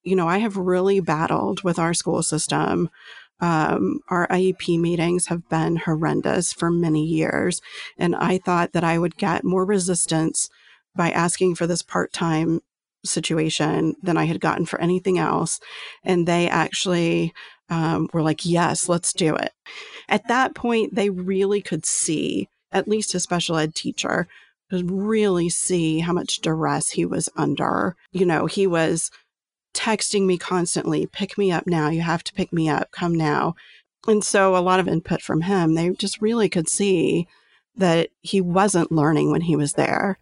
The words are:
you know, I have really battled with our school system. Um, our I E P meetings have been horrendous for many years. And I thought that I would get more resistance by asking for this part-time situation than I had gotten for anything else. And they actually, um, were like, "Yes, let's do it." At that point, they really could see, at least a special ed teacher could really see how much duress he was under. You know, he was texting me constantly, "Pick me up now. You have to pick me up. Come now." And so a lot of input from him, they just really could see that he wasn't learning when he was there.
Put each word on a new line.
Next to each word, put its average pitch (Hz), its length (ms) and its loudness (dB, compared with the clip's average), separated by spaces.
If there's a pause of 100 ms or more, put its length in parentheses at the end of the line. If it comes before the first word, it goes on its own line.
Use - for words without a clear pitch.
you 190 120 0
know, 175 120 2
I 180 120 2
have 208 180 -2
really 185 420 2
battled 165 640 -2
with 175 160 0
our 170 140 2
school 175 300 0
system. 156 640 0 (500)
Um, 170 600 0 (100)
our 175 200 2
I 180 100 2
E 185 140 2
P 175 240 0
meetings 170 500 2
have 175 200 -4
been 165 300 0
horrendous 160 760 0
for 170 180 0
many 160 340 2
years. 165 560 0 (360)
And 170 180 0
I 185 240 0
thought 175 340 0
that 170 100 0
I 165 140 2
would 170 200 -2
get 175 260 -2
more 185 220 0
resistance 175 840 0 (460)
by 170 160 0
asking 175 440 0
for 170 120 -2
this 170 160 -2
part-time 165 760 -2 (440)
situation 160 960 0
than 175 160 0
I 156 80 2
had 160 160 -2
gotten 160 240 0
for - 160 -6
anything 180 380 0
else. 165 400 -2 (440)
And 175 240 2
they 175 220 2
actually, 170 840 0 (380)
um, 160 420 0
were 165 120 0
like, 156 220 0
"Yes, 170 440 0
let's 175 240 0
do 160 220 2
it." - 160 -2 (580)
At - 180 0
that 262 280 2
point, 226 400 0
they 202 160 2
really 190 500 0
could 165 240 -6
see, - 640 -2 (220)
at 190 160 -2
least 214 260 -2
a 196 60 -2
special 170 380 -2
ed 156 180 -2
teacher - 520 -4 (420)
could 180 200 -2
really 196 600 0
see 165 500 0
how 170 140 -2
much - 280 -4
duress 151 500 -2
he 165 140 -2
was 165 320 -4
under. 147 580 -2 (160)
You 185 140 0
know, 160 220 0
he 190 180 0
was 165 460 0 (640)
texting 208 520 -2
me 185 120 2
constantly, 165 680 -2
"Pick - 320 -6
me 196 140 2
up 165 160 -2
now. 160 220 2
You 165 120 0
have 170 220 -2
to - 100 -10
pick - 180 -4
me 160 160 0
up. - 240 0
Come 170 220 -2
now." 156 420 0 (520)
And 214 160 4
so 190 340 4
a - 20 4
lot 185 200 4
of 175 80 2
input - 340 -2
from 160 200 -2
him, 170 340 2
they 165 160 0
just - 300 -4
really 220 280 2
could 160 180 -2
see 170 600 0 (480)
that 170 340 2 (120)
he 196 200 0
wasn't 175 500 4
learning 151 380 4
when 156 120 2
he 170 140 2
was 147 180 0
there. - 480 0